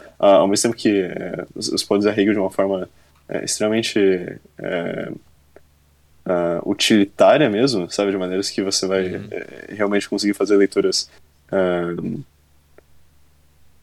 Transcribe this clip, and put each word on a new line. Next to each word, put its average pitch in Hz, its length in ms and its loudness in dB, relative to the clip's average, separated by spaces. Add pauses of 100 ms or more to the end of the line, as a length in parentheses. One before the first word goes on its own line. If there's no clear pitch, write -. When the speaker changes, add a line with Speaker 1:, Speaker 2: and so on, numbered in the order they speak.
(180)
Speaker 1:
ah, 98 180 6
ao 87 120 4
mesmo 104 220 0
tempo 117 100 -8
que, 101 220 2
é, - 420 -8 (100)
você - 300 -6
pode 101 160 0
usar 104 180 2
Hegel 104 140 4
de 104 80 0
uma 95 100 -2
forma, 98 380 -2 (400)
é, - 160 -6
extremamente, 110 540 -2 (600)
é, 85 540 -6 (1120)
ah, 85 400 -2
utilitária 107 840 4
mesmo, 104 400 0
sabe, 101 220 0
de 101 40 -2
maneiras 92 320 -4
que - 140 -4
você 95 240 -2
vai, 95 280 -2
Speaker 2:
Uhum. 101 160 -12
Speaker 1:
é, - 440 -14
realmente 101 340 -2
conseguir 104 240 0
fazer 101 240 2
leituras, 98 540 2 (420)
ah, 87 420 -2 (1900)